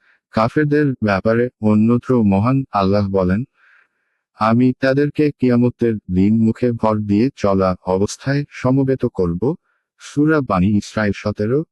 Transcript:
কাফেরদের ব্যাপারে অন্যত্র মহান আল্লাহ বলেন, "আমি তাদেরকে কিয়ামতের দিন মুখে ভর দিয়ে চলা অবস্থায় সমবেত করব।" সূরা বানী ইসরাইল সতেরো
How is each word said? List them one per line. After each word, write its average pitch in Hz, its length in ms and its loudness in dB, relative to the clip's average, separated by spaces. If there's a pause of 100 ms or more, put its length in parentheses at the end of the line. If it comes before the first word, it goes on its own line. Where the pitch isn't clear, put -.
(320)
কাফেরদের 147 600 0 (100)
ব্যাপারে 110 460 0 (120)
অন্যত্র 113 640 2
মহান 110 480 2
আল্লাহ 101 380 0
বলেন, 95 340 0 (960)
"আমি 120 400 2
তাদেরকে 143 520 0
কিয়ামতের 120 680 0 (140)
দিন 104 340 2
মুখে 120 260 0
ভর 110 260 -2
দিয়ে 104 380 0
চলা 95 460 0
অবস্থায় 104 680 -4
সমবেত 131 560 -2
করব।" 95 500 -4 (420)
সূরা 151 440 -2
বানী 95 260 0
ইসরাইল 104 480 -2
সতেরো 110 560 -4